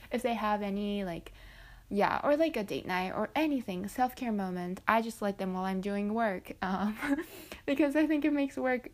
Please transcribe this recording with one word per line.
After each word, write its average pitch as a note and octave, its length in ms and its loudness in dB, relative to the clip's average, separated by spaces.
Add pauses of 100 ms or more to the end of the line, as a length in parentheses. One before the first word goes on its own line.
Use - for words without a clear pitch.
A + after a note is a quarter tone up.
(100)
if A#3+ 120 0
they A#3 120 0
have G#3 260 2
any, G3+ 440 -2
like, E3+ 280 -8 (560)
yeah, - 360 2
or, D4 140 4
like, D#4+ 180 4
a G#3+ 80 -2
date - 220 -4
night F#3 240 0
or G#3 260 -2
anything, A#3+ 500 0
self-care B3 460 -2
moment. F#3 560 -2
I A3 140 6
just A3+ 180 -8
light G3+ 160 0
them F#3+ 160 -2
while F#3 120 -2
I'm F#3+ 180 -2
doing G3+ 320 -2
work, A3 480 -2
um, G3 340 0 (460)
<laughs> - 240 -12
because C#4+ 300 4
I D4+ 100 6
think D4 180 2
it D4+ 80 4
makes C#4 240 0
work B3+ 380 0